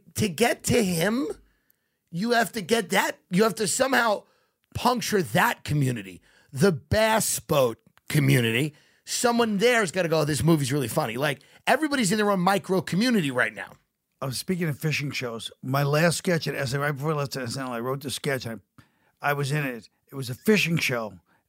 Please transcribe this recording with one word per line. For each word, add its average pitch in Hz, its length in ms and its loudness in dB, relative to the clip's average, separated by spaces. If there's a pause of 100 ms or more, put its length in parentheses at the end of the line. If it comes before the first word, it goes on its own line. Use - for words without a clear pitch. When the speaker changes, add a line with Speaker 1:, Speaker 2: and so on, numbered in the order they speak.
(160)
Speaker 1:
to 214 120 0
get 226 380 0
to 240 180 2
him, 196 440 0 (840)
you 190 200 -4
have 226 220 2
to 220 80 -6
get 196 280 -2
that, 226 300 0 (100)
you 190 140 4
have 220 120 2
to 214 120 -2
somehow 240 560 2 (500)
puncture 220 480 0
that 175 420 0
community, 120 580 -2 (300)
the 156 200 4
bass 214 680 0
boat 131 380 2 (320)
community. 135 640 2 (320)
Someone 233 520 0
there's 226 340 2
gotta 180 180 -2
go, 156 160 2
"This 143 180 -2
movie's 147 280 4
really 139 160 -2
funny." 120 300 -2
Like, 143 220 -2 (280)
everybody's 269 440 2
in 214 60 2
their 208 140 2
own 196 80 2
micro 185 420 2
community 196 500 0
right 117 220 0
now. - 180 -14 (500)
Speaker 2:
I 131 60 -6
was 123 100 -4
speaking 175 320 -2
of 131 100 -4
fishing 143 320 -4
shows. 117 400 -8 (100)
My 135 220 0
last 151 360 2
sketch 175 280 -2
at 143 80 -4
S 131 180 -4
N 143 60 -2
L, 139 80 -2
right 151 60 -2
before 143 180 -4
I 156 40 -2
left 143 200 -4
S 127 220 -8
N 135 100 -8
L, 127 60 -8
I 117 60 -6
wrote 131 220 -6
the 139 100 -10
sketch. 135 360 -4
I, 113 100 -10 (640)
I 143 120 0
was 143 180 -4
in 151 140 -2
it. 120 240 -10 (220)
It 139 40 -14
was 131 140 -8
a 127 60 -6
fishing 175 420 2
show 110 420 -4 (300)